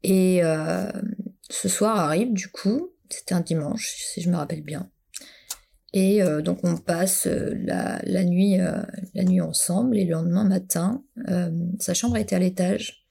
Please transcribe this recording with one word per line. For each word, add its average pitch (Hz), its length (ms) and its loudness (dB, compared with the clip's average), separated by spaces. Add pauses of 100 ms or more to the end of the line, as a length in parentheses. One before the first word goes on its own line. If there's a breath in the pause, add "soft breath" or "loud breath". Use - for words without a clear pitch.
et, 185 360 4
euh, 160 480 0 (580)
ce - 180 -6
soir 214 300 2
arrive, 175 340 2
du 185 180 -2
coup, 277 420 -2 (180)
c'était - 240 -6
un 175 60 2
dimanche, 165 580 -4
si - 240 -8
je 170 80 0
me 175 60 4
rappelle 156 260 -4
bien. 147 300 -10 (1000 loud breath)
Et, 196 280 4
euh, 151 220 2
donc 175 180 -2
on 170 160 0
passe, 175 480 0
euh, - 380 -2
la, - 400 -4
la 190 200 0
nuit, 185 380 4
euh, - 220 -2 (320)
la 185 80 0
nuit 185 180 4
ensemble, 196 560 0
et 196 80 2
le 165 60 0
lendemain 170 320 2
matin, 185 600 0 (240)
euh, 175 220 0 (300)
sa 175 160 -2
chambre 233 220 0
était 196 180 0
à 180 40 2
l'étage 185 720 0